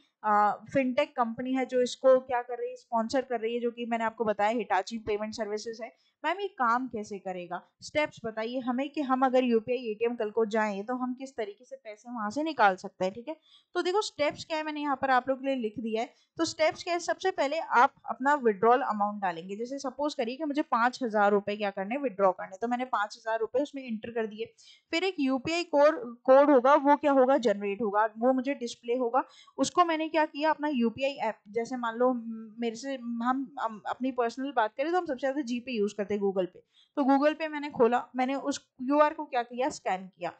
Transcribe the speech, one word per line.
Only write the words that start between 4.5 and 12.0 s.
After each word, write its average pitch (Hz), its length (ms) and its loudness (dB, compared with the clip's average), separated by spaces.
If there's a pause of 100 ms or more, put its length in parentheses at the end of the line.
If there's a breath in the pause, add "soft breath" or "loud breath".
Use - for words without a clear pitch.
Hitachi 208 460 -2
payment 214 360 -4
services 214 480 -6
है। - 260 -18 (160)
मैम 349 160 -2
ये 403 80 -6
काम 247 400 0
कैसे 208 300 -8
करेगा, 180 440 -8 (180)
स्टेप्स - 440 -4
बताइए 226 340 -6
हमें 254 320 -2
कि 311 100 -6
हम 262 260 2
अगर 254 180 4
यूपीआई 240 340 2
एटीएम 233 380 -2
कल 214 140 -4
को 226 140 0
जाएं 208 400 -2
तो 247 100 -4
हम 254 200 -4
किस 269 220 -12
तरीके 202 280 -8
से 262 120 -16
पैसे 226 340 -18